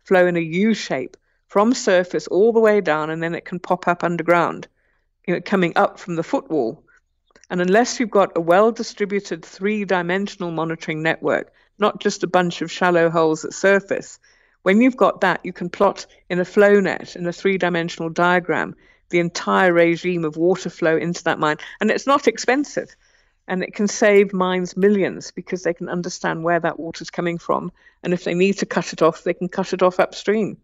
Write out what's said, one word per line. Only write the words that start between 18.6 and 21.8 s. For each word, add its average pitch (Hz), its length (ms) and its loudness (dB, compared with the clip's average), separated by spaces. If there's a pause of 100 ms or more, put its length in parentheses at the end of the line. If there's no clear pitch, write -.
the 175 100 0
entire 185 540 2
regime 170 500 2
of 156 140 -6
water 180 320 0
flow 165 260 0
into 170 300 -4
that 160 120 0
mine. 151 200 0 (240)